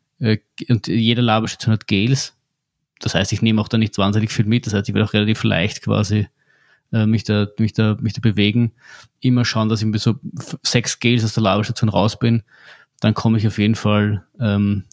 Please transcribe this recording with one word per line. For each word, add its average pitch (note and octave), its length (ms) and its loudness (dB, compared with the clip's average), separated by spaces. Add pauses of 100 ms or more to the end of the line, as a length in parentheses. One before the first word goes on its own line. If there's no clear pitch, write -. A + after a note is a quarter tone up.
(200)
äh, A2 180 0 (320)
und A2+ 180 0
jede A2+ 340 2
Labestation A2 520 0
hat - 140 -4
Gels. A2+ 480 0 (640)
Das - 140 -6
heißt, G2 180 0
ich G#2+ 120 -2
nehme A2 180 2
auch G#2 60 -6
da A#2 100 -2
nicht A2 220 -2
wahnsinnig G#2 320 0
viel G#2 140 0
mit. A#2 200 0
Das G#2+ 80 -4
heißt, G2+ 160 -2
ich G2+ 60 -4
werde G#2 120 0
auch - 60 -8
relativ G#2+ 300 0
leicht F#2+ 400 -2
quasi, G#2 440 0 (640)
äh, A2 140 0
mich A2 180 0
da, G#2 240 0 (120)
mich G#2+ 140 0
da, G#2+ 260 2
mich A2 140 -4
da - 80 -10
bewegen. G#2 500 2 (480)
Immer B2 260 2
schauen, A2 240 -2
dass A2 120 -2
ich A2 60 0
mit G#2+ 140 -2
so A2+ 140 0 (240)
f-, - 240 -12
sechs - 360 -2
Gels A#2+ 240 2
aus A2 120 -2
der A2+ 80 0
Labestation G#2+ 460 0
raus G2+ 280 0
bin. A#2 240 2 (580)
Dann A2 140 2
komme A2+ 240 0
ich G#2+ 80 0
auf G#2 140 -2
jeden G#2+ 160 2
Fall, G#2 500 0 (140)
ähm, G2+ 540 0